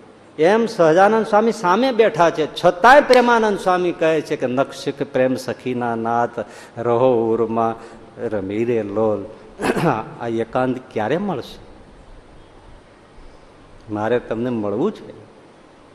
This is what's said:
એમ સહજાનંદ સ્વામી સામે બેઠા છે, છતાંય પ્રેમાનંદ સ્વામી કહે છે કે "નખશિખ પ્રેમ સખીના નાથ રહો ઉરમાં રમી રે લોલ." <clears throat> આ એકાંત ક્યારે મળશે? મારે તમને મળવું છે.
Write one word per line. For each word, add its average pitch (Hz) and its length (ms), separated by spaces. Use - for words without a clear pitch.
એમ 208 280
સહજાનંદ 196 600
સ્વામી 220 260
સામે 220 400
બેઠા 180 380
છે, 151 260
છતાંય 233 440
પ્રેમાનંદ 233 580
સ્વામી 180 340
કહે 160 280
છે 143 160
કે 135 100
"નખશિખ 131 560
પ્રેમ 127 320
સખીના 120 600
નાથ 117 360
રહો 117 540
ઉરમાં 113 440
રમી 104 360
રે 117 180
લોલ." 101 420
<clears throat> 123 480
આ 120 80
એકાંત 117 480
ક્યારે 113 260
મળશે? 185 400
મારે 110 260
તમને 120 320
મળવું 117 420
છે. - 200